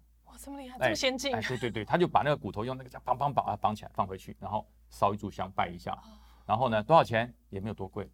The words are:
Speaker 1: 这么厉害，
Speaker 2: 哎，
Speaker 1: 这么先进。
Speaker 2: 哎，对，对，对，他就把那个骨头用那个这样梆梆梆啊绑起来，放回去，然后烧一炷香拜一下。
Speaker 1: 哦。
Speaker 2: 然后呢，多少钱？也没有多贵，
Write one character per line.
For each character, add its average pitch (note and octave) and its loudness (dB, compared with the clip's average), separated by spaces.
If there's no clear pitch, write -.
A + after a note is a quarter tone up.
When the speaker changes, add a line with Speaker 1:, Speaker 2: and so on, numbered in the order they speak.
Speaker 1:
这 - -14
么 C#4 -10
厉 C4+ -12
害， B3 -14
Speaker 2:
哎， B3+ -10
Speaker 1:
这 C3 4
么 - 2
先 C4 0
进。 C4 -4
Speaker 2:
哎， A#3 -2
对， B2+ -2
对， A#2 -2
对， G#2+ -4
他 D#3 4
就 F3 4
把 - 4
那 C3+ 2
个 D3 4
骨 G#2 -6
头 G#2 -4
用 B2+ -6
那 C3 -14
个 C3 -18
这 - -14
样 - -16
梆 B2+ 2
梆 C#3 0
梆 A2+ 2
啊 G#2 -2
绑 G#2+ 0
起 - -10
来， - -16
放 G#2+ 0
回 F#2+ -6
去， G2+ -14
然 G2 -8
后 G#2+ -2
烧 G#2 2
一 G#2 -2
炷 G2+ -6
香 F#2+ -6
拜 G2 0
一 F2 -10
下。 F#2+ -6
Speaker 1:
哦。 - -12
Speaker 2:
然 G#2 2
后 B2 2
呢， A2 2
多 D3+ 6
少 D#3 10
钱？ A2+ 0
也 G2 -8
没 F#2+ -6
有 G#2+ -4
多 F#2+ -8
贵， G2 -8